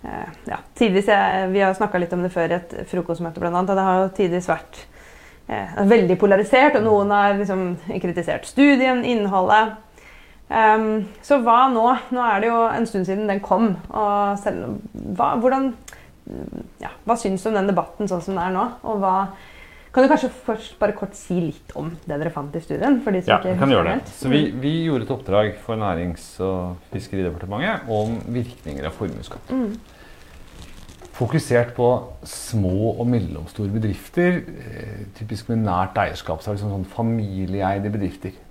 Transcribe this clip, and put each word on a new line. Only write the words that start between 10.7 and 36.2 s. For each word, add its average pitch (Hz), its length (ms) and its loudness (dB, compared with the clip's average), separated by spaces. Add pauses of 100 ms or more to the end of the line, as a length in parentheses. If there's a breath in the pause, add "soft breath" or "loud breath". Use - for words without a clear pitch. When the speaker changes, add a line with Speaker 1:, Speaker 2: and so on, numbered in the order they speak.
Speaker 1:
så 285 220 4
hva 233 280 6
nå? 240 280 4 (120)
Nå 247 100 0
er 214 200 2
det 226 80 0
jo 226 180 4
en 226 180 0
stund 190 200 -2
siden 196 220 -2
den 196 140 0
kom, 208 340 2 (160)
og 202 480 0
selv, 202 400 -6 (360)
hva, - 240 0
hvordan, 262 340 2 (1040 loud breath)
ja, - 100 -12 (160)
hva 226 120 2
synes 190 260 -2
du 226 60 0
om 220 60 0
den 196 120 2
debatten 196 400 -2
sånn 180 140 -4
som 190 140 -6
den 175 80 -2
er 185 100 -2
nå? 226 180 -2 (120)
Og 214 160 -4
hva, 190 280 0 (640 loud breath)
kan 254 120 4
du 262 100 6
kanskje 269 160 2 (160)
først - 340 -6
bare 208 140 2
kort 190 220 -10
si - 260 -4
litt - 340 -8
om 156 140 -6 (180)
det 143 120 -6
dere 160 120 -4
fant 143 240 -8
i 170 40 -4
studien, 226 420 0
for 214 100 -2
de 185 100 0
som 180 120 0
Speaker 2:
Ja, - 60 4
Speaker 1:
ikke 180 120 -2
Speaker 2:
jeg 180 80 -2
kan 139 100 4
gjøre 110 140 4
det. 82 180 0
Speaker 1:
husker - 40 -16
helt? - 20 -16
Speaker 2:
Så - 220 -6
vi, 147 220 2
Speaker 1:
Mm. 123 100 -8
Speaker 2:
vi 160 260 -2
gjorde 135 140 0
et 120 160 -4
oppdrag 104 400 2
for - 180 -6
Nærings- 87 640 -4
og 90 380 -4 (160)
fiskeridepartementet 101 960 -4
om 110 320 -2
virkninger 80 640 -8
av 80 80 -4
formuesskatt. - 560 -10
Speaker 1:
Mm. 233 280 -4 (1400 loud breath)
Speaker 2:
Fokusert 120 640 0
på 120 100 2 (380)
små 104 720 -2
og 120 80 -4
mellomstore 98 640 -2
bedrifter, 113 680 -2 (100)
eh, 107 540 -14 (100)
typisk 107 380 -10
med 113 100 2
nært 92 400 0
eierskap, 82 400 -4